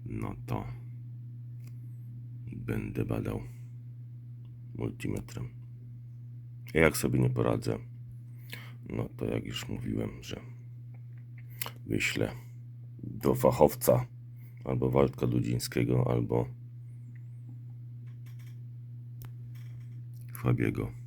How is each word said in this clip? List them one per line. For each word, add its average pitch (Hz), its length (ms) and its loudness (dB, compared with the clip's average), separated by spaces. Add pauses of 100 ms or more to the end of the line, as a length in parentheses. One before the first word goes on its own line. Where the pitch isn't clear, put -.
no 53 300 -2 (120)
to 53 200 0 (1900)
będę 53 480 0
badał 53 380 0 (1300)
multimetrem. 55 760 -2 (1300)
A 78 40 8
jak 80 180 10
sobie 65 220 4
nie 62 120 8
poradzę, 58 480 4 (1080)
no 57 280 0
to - 80 -2
jak 57 200 2
już - 240 -6
mówiłem, 53 420 0 (120)
że - 180 -8 (1500)
wyślę 53 460 2 (720)
do 64 320 4
fachowca 65 720 8 (580)
albo 65 260 4
Waldka 65 360 6
Dudzińskiego, 62 840 4
albo 60 380 4 (4000)
Fabiego. - 460 4 (140)